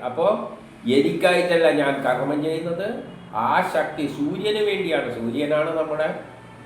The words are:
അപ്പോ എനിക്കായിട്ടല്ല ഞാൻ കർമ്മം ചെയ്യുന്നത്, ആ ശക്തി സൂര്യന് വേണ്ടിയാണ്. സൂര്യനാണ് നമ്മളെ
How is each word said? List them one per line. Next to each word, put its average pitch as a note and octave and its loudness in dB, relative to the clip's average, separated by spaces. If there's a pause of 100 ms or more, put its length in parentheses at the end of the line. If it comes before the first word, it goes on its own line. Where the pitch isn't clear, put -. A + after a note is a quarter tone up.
അപ്പോ F3+ 0 (420)
എനിക്കായിട്ടല്ല E3+ 4
ഞാൻ C#3 2
കർമ്മം C#3+ 0
ചെയ്യുന്നത്, E3+ -4 (300)
ആ C#3 2
ശക്തി D3+ -2
സൂര്യന് F#3+ -2
വേണ്ടിയാണ്. D#3 0
സൂര്യനാണ് D3 0
നമ്മളെ D#3 -2 (460)